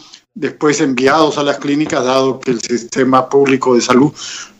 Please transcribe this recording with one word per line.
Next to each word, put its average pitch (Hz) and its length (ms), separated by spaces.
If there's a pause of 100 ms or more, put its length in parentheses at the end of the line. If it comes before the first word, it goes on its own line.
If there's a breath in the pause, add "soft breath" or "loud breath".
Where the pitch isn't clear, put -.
(340 loud breath)
después 147 460
enviados 139 580
a 143 40
las 160 160
clínicas, 143 460
dado 131 360
que 131 120
el 113 80
sistema 127 680
público 135 460
de 117 60
salud 127 320 (480 loud breath)